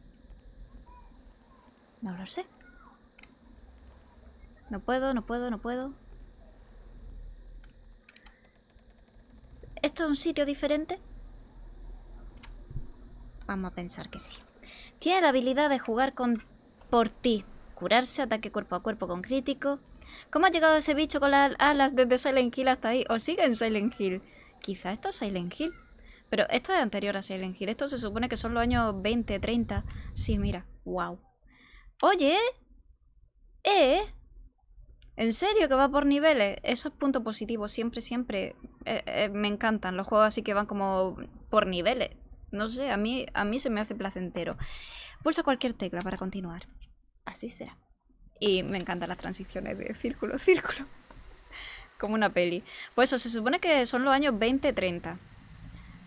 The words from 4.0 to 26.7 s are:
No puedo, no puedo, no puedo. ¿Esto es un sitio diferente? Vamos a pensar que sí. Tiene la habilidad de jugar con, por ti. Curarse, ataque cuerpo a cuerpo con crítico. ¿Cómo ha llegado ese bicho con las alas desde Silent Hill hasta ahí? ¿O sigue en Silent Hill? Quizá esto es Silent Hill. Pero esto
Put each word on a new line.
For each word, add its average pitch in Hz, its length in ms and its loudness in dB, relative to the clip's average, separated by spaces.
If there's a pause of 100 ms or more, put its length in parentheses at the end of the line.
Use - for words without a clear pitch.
No 202 100 -8
puedo, 262 360 0
no 226 100 -4
puedo, 240 240 -4
no 220 100 -4
puedo. 247 340 -6 (4000)
¿Esto 294 220 0
es 320 60 2
un 294 60 2
sitio 294 320 0
diferente? 302 520 -2 (2500)
Vamos 190 260 -4
a - 40 -20
pensar 175 340 -10
que 175 100 -12
sí. - 180 -6 (600)
Tiene 370 240 2
la 320 80 6
habilidad 262 400 2
de 277 80 2
jugar 247 380 0
con, 240 280 0 (460)
por 233 200 4
ti. 220 360 0 (300)
Curarse, 233 480 2
ataque 220 280 -4
cuerpo 208 220 -6
a 180 80 -4
cuerpo 220 260 -4
con 180 140 -6
crítico. 269 580 -2 (520)
¿Cómo 339 160 6
ha - 20 6
llegado 320 260 6
ese 302 200 2
bicho 294 240 0
con 277 100 4
las 277 300 6
alas 277 360 4
desde 247 220 6
Silent 254 400 2
Hill 262 120 2
hasta 254 200 2
ahí? 247 200 0
¿O 226 100 2
sigue 349 260 2
en 247 100 4
Silent 220 440 0
Hill? 190 240 -2 (360)
Quizá 185 320 -6
esto 220 180 -6
es 392 60 -4
Silent 185 440 -4
Hill. 330 160 -4 (560)
Pero - 180 4
esto 247 240 0